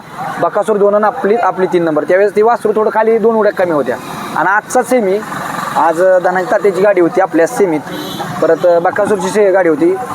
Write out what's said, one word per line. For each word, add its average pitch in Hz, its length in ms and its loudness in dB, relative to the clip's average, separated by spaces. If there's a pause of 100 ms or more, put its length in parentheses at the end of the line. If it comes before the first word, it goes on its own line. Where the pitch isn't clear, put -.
(420)
बकासूर 208 360 0
दोन 202 180 4
आणि 214 80 0
आपली, 202 320 0
आपली 185 300 0
तीन 175 180 0
नंबर. 151 200 0
त्यावेळेस 190 320 2
ती 208 60 2
वासरू 220 340 2
थोडं 214 180 0
खाली 226 240 2
दोन 226 180 2
उड्या 208 180 2
कमी 185 180 -2
होत्या. 123 240 -2 (400)
आणि 160 140 0
आजचा 214 340 0
सेमी, 208 360 0 (580)
आज 160 240 0 (220)
धनाजी 185 280 -2
तात्याची 196 300 0
गाडी 190 200 4
होती 170 200 0
आपल्या 165 260 2
सेमीत, 160 320 0 (600)
परत, 160 240 2
अं, 170 180 4
बकासूरची 190 460 0
से-, 202 220 2
गाडी 180 180 2
होती, 160 260 2 (200)